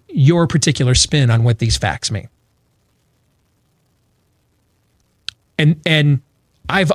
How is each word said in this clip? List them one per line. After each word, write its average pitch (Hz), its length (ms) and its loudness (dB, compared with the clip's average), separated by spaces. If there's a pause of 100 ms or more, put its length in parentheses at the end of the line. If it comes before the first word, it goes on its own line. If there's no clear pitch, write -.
your 170 380 2
particular 131 480 -2
spin 131 360 0
on 113 140 2
what 117 160 0
these 113 160 -2
facts - 340 -6
mean. 107 180 -8 (3250)
And, 156 280 2
and 147 360 2 (460)
I've 185 260 0